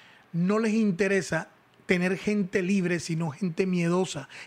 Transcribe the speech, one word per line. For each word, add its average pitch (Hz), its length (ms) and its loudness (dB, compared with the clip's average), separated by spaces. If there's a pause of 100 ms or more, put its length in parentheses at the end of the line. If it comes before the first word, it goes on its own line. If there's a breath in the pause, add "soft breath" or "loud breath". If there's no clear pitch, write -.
(340 loud breath)
no 180 260 2
les 220 140 2
interesa 196 720 0 (380)
tener 185 340 0
gente 208 420 0
libre, 180 380 0
sino 165 320 -4
gente 185 340 -2
miedosa, 175 640 0 (180 loud breath)